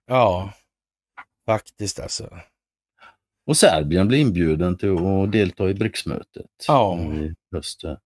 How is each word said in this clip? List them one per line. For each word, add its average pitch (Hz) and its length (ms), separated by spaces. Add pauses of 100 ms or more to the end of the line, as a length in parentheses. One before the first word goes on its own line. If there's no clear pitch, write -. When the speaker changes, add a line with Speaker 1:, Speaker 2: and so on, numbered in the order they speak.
Speaker 1:
Ja. 101 460 (920)
Faktiskt, - 540
alltså. - 400 (1080)
Speaker 2:
Och 151 100
Serbien 82 500
blir 131 120
inbjuden 90 580
till 98 200
att 95 340
delta 98 380
i 98 40
brics-mötet - 720 (220)
Speaker 1:
Ja. 107 320
Speaker 2:
i 78 340 (180)
hösten 82 540